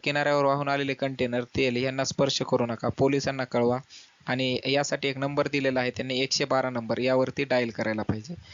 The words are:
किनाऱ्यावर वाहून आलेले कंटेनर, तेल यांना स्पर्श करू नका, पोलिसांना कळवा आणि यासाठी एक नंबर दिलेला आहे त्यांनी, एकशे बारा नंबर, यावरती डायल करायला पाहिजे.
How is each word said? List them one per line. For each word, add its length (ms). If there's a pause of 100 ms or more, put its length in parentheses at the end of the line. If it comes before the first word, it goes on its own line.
किनाऱ्यावर 420
वाहून 220
आलेले 260
कंटेनर, 500
तेल 320
यांना 280
स्पर्श 380
करू 240
नका, 240
पोलिसांना 540
कळवा 340 (500)
आणि 380
यासाठी 420
एक 100
नंबर 300
दिलेला 320
आहे 120
त्यांनी, 280
एकशे 260
बारा 240
नंबर, 280
यावरती 460
डायल 260
करायला 320
पाहिजे. 320 (200)